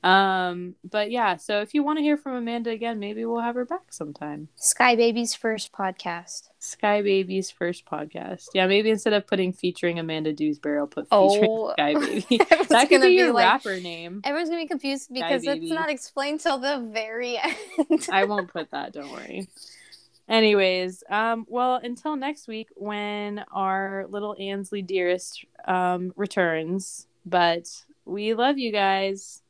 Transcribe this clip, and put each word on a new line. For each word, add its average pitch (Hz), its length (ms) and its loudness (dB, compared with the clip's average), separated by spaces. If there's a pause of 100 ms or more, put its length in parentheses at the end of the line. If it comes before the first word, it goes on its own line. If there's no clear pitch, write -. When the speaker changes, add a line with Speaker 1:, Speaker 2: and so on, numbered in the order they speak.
Speaker 1:
Um, 185 760 2
but 208 280 -4
yeah, 214 260 0
so 208 240 -4
if 214 120 -8
you 294 100 2
wanna 302 180 0
hear 294 160 2
from 269 180 -8
Amanda 233 360 -4
again, 226 280 -6
maybe 208 260 -8
we'll 233 160 -4
have 240 140 -4
her 247 100 -4
back 349 280 -10
sometime. 151 640 -10
Speaker 2:
Sky - 400 2
Baby's 233 380 2
first 220 380 -6
podcast. 185 800 -8 (100)
Speaker 1:
Sky 208 420 -2
Baby's 190 500 0
first 175 340 -6
podcast. 156 680 -10
Yeah, 185 140 4
maybe 208 220 4
instead 214 240 2
of 202 140 2
putting 185 260 0
featuring 175 460 -2
Amanda 156 340 -2
Dewsbury, 147 460 -2
I'll 147 80 -2
put 151 220 -10
featuring 208 400 6
Speaker 2:
Oh. 220 240 -2
Speaker 1:
Sky 147 200 2
Speaker 2:
<laughs> 302 60 2
Speaker 1:
Baby. 214 260 -2 (160)
Speaker 2:
Everyone's - 280 6
Speaker 1:
That 240 200 8
could 359 80 8
Speaker 2:
gonna 359 80 6
Speaker 1:
be 370 40 10
Speaker 2:
be 359 60 8
Speaker 1:
your 349 180 6
Speaker 2:
like, 233 120 6
Speaker 1:
rapper 202 340 2
name. 175 440 -10
Speaker 2:
everyone's 311 260 -2
gonna 339 140 -4
be 302 40 -10
confused 277 380 -4
Speaker 1:
Sky - 80 -18
Speaker 2:
because 262 300 -2
it's 285 180 -2
Speaker 1:
Baby. 330 100 -6
Speaker 2:
not 320 180 -2
explained 285 520 -6
till 277 180 0
the 277 200 -2 (140)
very 226 440 -4
<laughs> - 60 -4 (460)
end. - 220 2
Speaker 1:
I 190 140 4
won't 202 260 -4
put 160 200 -8
that, 143 220 -8
don't 147 180 -12
worry. - 360 -10 (840)
Anyways, 190 800 4
um, 226 400 0
well, 254 260 0
until 247 400 -6
next 285 320 -8
week 220 280 -10
when 208 640 -6 (120)
our 196 580 -2
little 202 300 -6
Ansley 196 420 -6
Dearest, 180 640 -2 (220)
um, 180 500 0
returns. 180 920 -2 (180)
But 175 440 2 (360)
we 208 300 -4
love 262 220 2
you 240 140 -2
guys. 196 800 0